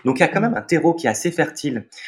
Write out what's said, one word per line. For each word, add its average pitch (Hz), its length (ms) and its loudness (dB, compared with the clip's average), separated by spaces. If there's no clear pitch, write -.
Donc, 131 140 2
il - 20 2
y - 20 4
a 269 60 6
quand 196 120 -2
même 226 140 2
un 104 80 -4
terreau 165 320 2
qui 135 140 -4
est - 20 2
assez 165 220 -2
fertile - 560 -4